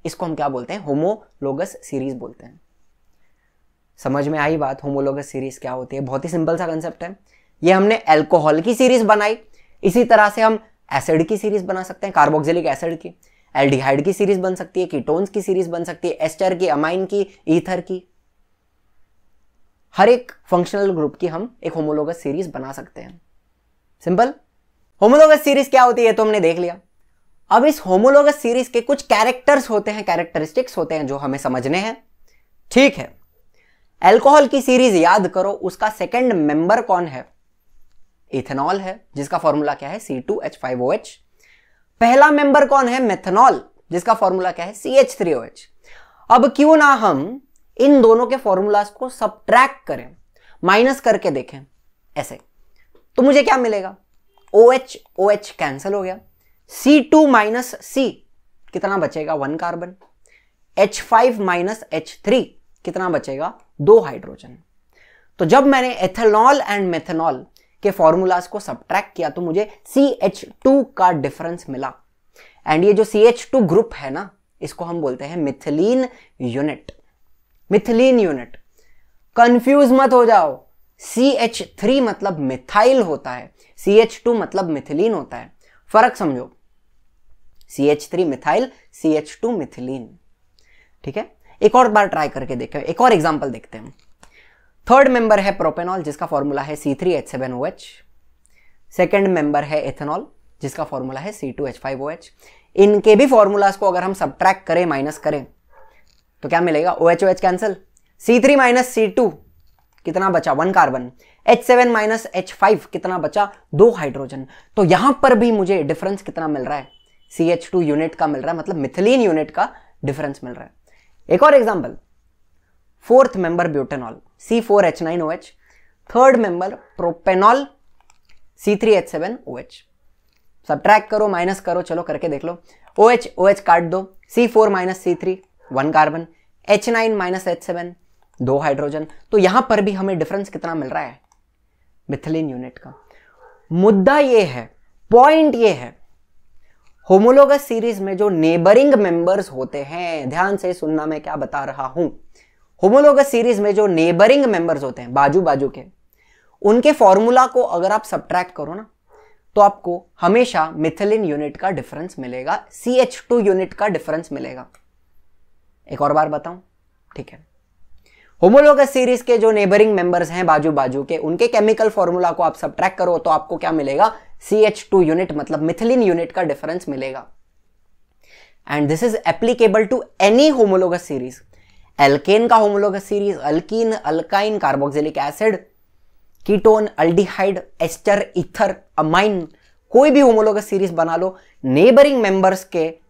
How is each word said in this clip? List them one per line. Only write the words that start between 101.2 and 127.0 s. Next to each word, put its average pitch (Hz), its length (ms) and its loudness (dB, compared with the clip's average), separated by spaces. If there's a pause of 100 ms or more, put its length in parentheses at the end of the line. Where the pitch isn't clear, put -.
सी 135 200 -12
टू 139 160 -8
एच 120 120 -14
फ़ाइव 135 240 -10
ओ 147 60 -8
एच। - 220 -16 (440)
इनके 208 400 4
भी 269 120 4
फॉर्मूलाज 202 500 2
को 202 100 -2
अगर 180 160 -2
हम 190 120 -4
सब्ट्रैक्ट 185 520 -2
करें, 175 180 0
माइनस 147 320 -6
करें, 147 280 -6 (1000)
तो 143 60 -8
क्या 165 120 0
मिलेगा? 170 300 -2
ओएच, 170 320 0
ओएच 185 180 0
कैंसिल, 190 340 -2 (460)
सी 240 180 2
थ्री 277 160 4
माइनस 254 320 2
सी 220 200 -2
टू 220 200 0 (800)
कितना 185 240 -2
बचा? 165 240 0
वन 165 180 -2
कार्बन। 131 400 0 (340)
एच 233 180 4
सेवन 247 260 4
माइनस 220 380 -2
एच 185 260 -8
फ़ाइव 202 400 0
कितना 185 240 -6
बचा? 196 340 -4 (240)
दो 202 160 6
हाइड्रोजन। 135 540 -10 (320)
तो 208 60 2
यहां 185 300 4
पर 262 220 4
भी 233 160 2
मुझे 190 320 0
डिफरेंस 190 380 -6
कितना 160 260 -10
मिल 139 180 -6
रहा 147 120 -6
है? 139 100 -12 (440)
सी 165 180 -2
एच 170 220 -4
टू 180 100 0
यूनिट 156 340 -2
का 160 120 -4
मिल 139 140 -4
रहा 160 100 -6
है, 170 60 -6
मतलब 165 180 -8
मिथिलीन 190 460 0
यूनिट 156 300 0
का 208 180 -4 (360)
डिफरेंस 143 380 -8
मिल 123 100 -14
रहा - 100 -20
है। - 100 -20 (560)
एक 180 140 2
और 294 100 6
एग्जांपल, 208 420 0 (1120)
फोर्थ 254 300 4
मेंबर 175 300 -2
ब्यूटेनॉल, 131 520 -8 (200)
सी 233 220 -2
फ़ोर 202 240 4
एच 156 180 -2
नाइन 170 180 -4
ओ 156 100 -4
एच। - 200 -12 (580)
थर्ड 262 280 4
मेंबर 185 360 -4 (240)
प्रोपेनॉल, 185 680 2 (960)